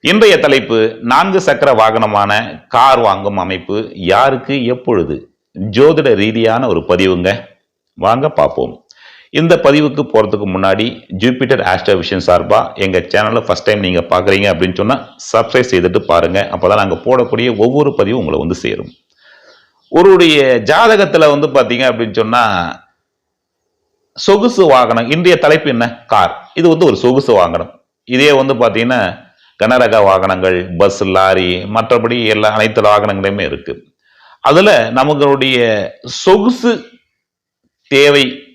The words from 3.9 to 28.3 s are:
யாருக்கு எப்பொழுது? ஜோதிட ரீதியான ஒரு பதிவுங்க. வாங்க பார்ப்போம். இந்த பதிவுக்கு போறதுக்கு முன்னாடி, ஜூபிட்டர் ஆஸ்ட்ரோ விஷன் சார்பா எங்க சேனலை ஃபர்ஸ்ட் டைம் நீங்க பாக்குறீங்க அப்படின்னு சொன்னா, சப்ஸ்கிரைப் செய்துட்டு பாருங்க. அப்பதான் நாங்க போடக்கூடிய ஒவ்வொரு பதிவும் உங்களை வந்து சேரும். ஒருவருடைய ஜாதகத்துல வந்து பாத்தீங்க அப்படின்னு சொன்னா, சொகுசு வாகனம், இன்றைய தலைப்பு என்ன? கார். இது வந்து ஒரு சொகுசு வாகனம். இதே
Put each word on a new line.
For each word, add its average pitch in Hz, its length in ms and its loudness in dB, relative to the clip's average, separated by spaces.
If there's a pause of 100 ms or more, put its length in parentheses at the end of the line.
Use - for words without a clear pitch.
யாருக்கு 123 720 0
எப்பொழுது? 107 720 -4 (200)
ஜோதிட 131 600 2
ரீதியான 110 520 -2
ஒரு 87 180 -2
பதிவுங்க. 90 720 -2 (360)
வாங்க 120 340 -2
பார்ப்போம். - 560 -4 (460)
இந்த 165 260 2
பதிவுக்கு 147 460 2
போறதுக்கு 104 440 -2
முன்னாடி, 95 540 -2 (180)
ஜூபிட்டர் 127 440 0
ஆஸ்ட்ரோ 92 320 0
விஷன் 90 320 -4
சார்பா 90 480 0
எங்க 95 240 -2
சேனலை 107 420 -2
ஃபர்ஸ்ட் - 240 -6
டைம் 107 160 0
நீங்க 90 200 -2
பாக்குறீங்க 98 540 0
அப்படின்னு 90 200 -2
சொன்னா, 117 420 -6 (200)
சப்ஸ்கிரைப் 127 340 0
செய்துட்டு 90 280 0
பாருங்க. 85 520 -2
அப்பதான் 98 360 0
நாங்க 90 80 -4
போடக்கூடிய 120 640 -2
ஒவ்வொரு 135 380 0
பதிவும் 107 260 -2
உங்களை 76 180 -4
வந்து 82 160 -4
சேரும். - 360 -8 (1000)
ஒருவருடைய 156 720 4
ஜாதகத்துல 160 760 2
வந்து 147 100 -2
பாத்தீங்க 123 300 0
அப்படின்னு 117 340 -2
சொன்னா, 113 300 0 (1700)
சொகுசு 202 520 2
வாகனம், 117 440 2
இன்றைய 170 280 2
தலைப்பு 156 300 2
என்ன? 117 380 -4
கார். 92 480 -2
இது 165 140 2
வந்து 165 180 2
ஒரு 127 100 2
சொகுசு 127 360 0
வாகனம். 85 480 0 (240)
இதே 139 280 2